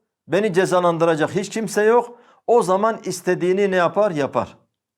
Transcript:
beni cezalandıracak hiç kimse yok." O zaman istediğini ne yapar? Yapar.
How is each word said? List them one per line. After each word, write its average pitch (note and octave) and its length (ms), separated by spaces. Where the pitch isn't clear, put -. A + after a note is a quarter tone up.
beni G3 240
cezalandıracak E3+ 800
hiç G3 180
kimse G#3 340
yok." A#3 360
O A3+ 160
zaman G3+ 420
istediğini F#3 640
ne F#3 60
yapar? F#3 340
Yapar. C3 460